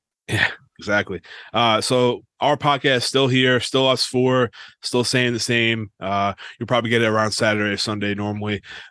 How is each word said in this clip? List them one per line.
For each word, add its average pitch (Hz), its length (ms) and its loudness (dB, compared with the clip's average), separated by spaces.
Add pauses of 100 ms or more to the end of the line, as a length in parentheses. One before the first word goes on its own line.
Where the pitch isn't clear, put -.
(280)
Yeah, - 220 0 (260)
exactly. 101 440 -2 (320)
Uh, 113 280 2
so 123 420 0 (180)
our 143 160 2
podcast 139 460 2
still 135 260 2
here, 127 320 4
still 131 260 0
us 127 180 2
four, 127 460 2 (320)
still 123 220 0
saying 123 300 0
the 113 40 -4
same. 113 640 0
Uh, 101 320 -2 (260)
you'll 117 80 -6
probably 117 240 0
get 117 120 2
it 113 40 2
around 107 240 2
Saturday 107 400 0
or 101 60 -2
Sunday 101 380 -4
normally. 104 460 -4 (300)